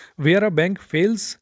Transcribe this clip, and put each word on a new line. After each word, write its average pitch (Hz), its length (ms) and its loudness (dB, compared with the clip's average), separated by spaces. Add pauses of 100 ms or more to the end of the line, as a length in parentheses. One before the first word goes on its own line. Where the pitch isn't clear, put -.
(200)
Where 175 220 2
a 208 80 0
bank 175 280 -2 (160)
fails 202 480 -2